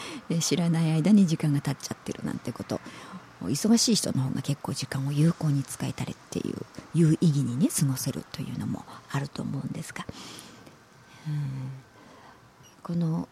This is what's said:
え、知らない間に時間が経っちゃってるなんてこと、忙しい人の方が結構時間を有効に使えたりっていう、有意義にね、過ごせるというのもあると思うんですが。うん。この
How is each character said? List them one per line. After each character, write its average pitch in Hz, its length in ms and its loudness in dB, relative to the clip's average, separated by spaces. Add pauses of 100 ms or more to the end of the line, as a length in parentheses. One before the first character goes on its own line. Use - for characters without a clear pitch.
(280)
え、 170 100 0
知 - 180 2
ら 170 120 2
な 165 140 4
い 165 100 4
間 160 200 4
に 202 140 10
時 160 100 2
間 151 160 2
が 143 80 2
経 139 120 -2
っ 131 80 -2
ち - 100 -12
ゃ - 40 -6
っ - 20 -8
て - 160 -10
る - 120 -10
な - 80 -4
ん - 60 -6
て - 140 -8
こ - 120 -10
と、 - 160 -4 (640)
忙 147 360 2
し - 140 4
い - 20 6
人 - 180 0
の 131 120 0
方 131 60 -2
が - 120 -4
結 143 200 -2
構 - 120 -6
時 - 120 -6
間 135 200 -4
を 139 60 -2
有 151 200 4
効 160 180 0
に 143 120 2
使 - 240 -6
え 143 60 -4
た - 120 -6
り - 80 -8
っ - 40 -10 (140)
て - 80 -4
い - 140 -4
う、 - 40 -6 (380)
有 160 260 6
意 185 80 6
義 143 140 4
に 120 160 -2
ね、 196 100 4
過 - 180 2
ご 135 100 2
せ - 160 -4
る - 200 -8
と - 100 -10
い - 80 -8
う - 80 -6
の 104 80 -4
も - 180 -4 (260)
あ 143 80 -2
る 139 100 -4
と - 140 -8
思 143 180 -4
う - 40 -6
ん - 80 -6
で 160 100 -8
す - 100 -12
が。 - 140 -10 (1200)
う 156 40 -4
ん。 135 400 -4 (1120)
こ 170 120 -6
の 170 380 0